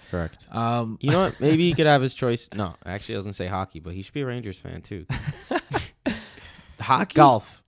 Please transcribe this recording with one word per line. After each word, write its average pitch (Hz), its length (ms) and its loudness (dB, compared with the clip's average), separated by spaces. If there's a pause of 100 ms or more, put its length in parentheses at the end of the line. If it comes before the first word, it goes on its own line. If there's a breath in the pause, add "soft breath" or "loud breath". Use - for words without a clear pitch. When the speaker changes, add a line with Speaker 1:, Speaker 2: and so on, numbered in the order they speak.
(100)
Speaker 1:
Correct. 85 400 -6
Speaker 2:
Um, 117 500 -4
Speaker 1:
You 143 120 0
know 175 80 4
what? - 200 -2
Maybe 160 280 4
he 170 40 2
could 151 140 2
have 143 160 6
his 131 120 -2
choice. 120 380 -2
No, 98 220 -6 (100)
actually, 101 300 -8
I 101 40 -4
was 98 80 -8
gonna 101 80 -10
say 92 120 -6
hockey, 95 320 -6
but 87 160 -12
he 95 80 -10
should - 100 -18
be 143 100 -6
a 131 40 -4
Rangers 120 320 -8
fan, - 240 -14
too. 92 280 -12
Speaker 2:
<laughs> - 1700 -8
Hockey? 143 340 0
Speaker 1:
Golf. 135 540 6